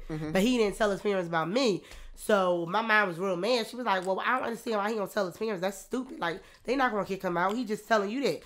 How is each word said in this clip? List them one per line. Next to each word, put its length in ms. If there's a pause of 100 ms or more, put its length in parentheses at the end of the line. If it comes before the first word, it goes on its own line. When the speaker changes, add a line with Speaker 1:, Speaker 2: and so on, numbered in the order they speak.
Speaker 1:
Mm-hmm. 240
Speaker 2:
but 100
he 160
didn't 180
tell 140
his 100
parents 280
about 200
me. 360 (320)
So 520
my 140
mom 260
was 100
real 180
mad. 320
She 80
was 100
like, 180
"Well, 220
I 100
don't 120
understand 300
why 120
he 60
don't 140
tell 160
his 120
parents. 240
That's 160
stupid. 400
Like, 240 (220)
they 120
not 160
gonna 140
kick 160
him 160
out. 180
He 80
just 240
telling 220
you 140
that." 220